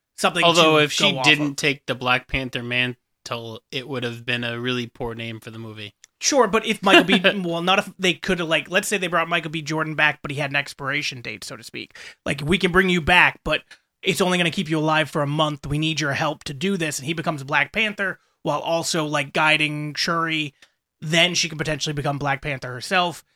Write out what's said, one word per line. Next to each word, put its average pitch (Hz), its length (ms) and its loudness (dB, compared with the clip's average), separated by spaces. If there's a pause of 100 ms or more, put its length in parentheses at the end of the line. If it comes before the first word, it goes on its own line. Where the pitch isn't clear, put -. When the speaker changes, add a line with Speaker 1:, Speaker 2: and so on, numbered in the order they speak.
(160)
Speaker 1:
something 175 280 2
Speaker 2:
Although 160 340 8
Speaker 1:
to 151 60 6
Speaker 2:
if 147 80 -2
she 151 200 2
Speaker 1:
go 131 60 -2
off 131 60 -2
Speaker 2:
didn't 147 280 4
Speaker 1:
of. 139 40 -8
Speaker 2:
take 139 300 -2
the 131 80 -2
Black 123 340 0
Panther 131 340 -4
mantle, 120 1080 -6
it 131 180 -8
would 127 140 -6
have 117 240 -8
been 123 180 -2
a 117 160 -4
really 123 260 -2
poor 117 280 -8
name 113 260 -10
for 117 100 -16
the 110 80 -14
movie. 107 360 -14 (260)
Speaker 1:
Sure, 262 260 4
but 214 200 0
if 226 160 -2
Michael 190 220 8
B-, 180 160 2
Speaker 2:
<laughs> 190 240 2
Speaker 1:
well, 170 180 -4
not 185 180 4
if 196 180 -6
they 185 160 2
could 180 240 -2
have, 170 100 -4
like, 156 220 0
let's 190 180 0
say 208 100 -2
they 180 100 -2
brought 165 200 0
Michael 170 220 -2
B. 160 120 -6
Jordan 156 320 -4
back, 151 280 0
but 147 80 -10
he 139 60 -6
had 143 140 -4
an 143 60 -4
expiration 143 680 -6
date, 117 200 -12
so 131 140 -12
to 110 80 -20
speak. - 320 -16 (300)
Like, 147 180 -4
"We 180 140 2
can 190 120 2
bring 185 200 4
you 180 100 2
back, 160 420 4
but 156 200 -2 (400)
it's 185 180 0
only 180 180 2
gonna 170 120 2
keep 156 200 -4
you 156 80 0
alive 156 320 0
for 151 120 -2
a 143 40 0
month. 151 400 -2
We 143 120 -2
need 156 220 -2
your 147 120 0
help 156 320 -2
to 156 100 -8
do 185 220 0
this," 160 220 -2
and 135 80 -8
he 165 80 -2
becomes 160 280 -4
Black 143 300 0
Panther 202 480 -4 (220)
while 147 180 0
also, 165 440 0
like, 147 280 -2
guiding 151 640 2
Shuri. 160 600 -2 (460)
Then 170 340 2
she 170 140 0
can 156 100 -10
potentially 156 360 -2
become 143 240 -2
Black 139 240 -2
Panther 131 260 -6
herself. 170 560 -2 (120)